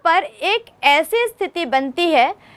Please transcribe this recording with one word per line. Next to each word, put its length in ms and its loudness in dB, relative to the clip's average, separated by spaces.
पर 200 2
एक 420 -4
ऐसी 440 2
स्थिति 380 -6
बनती 460 -2
है 240 2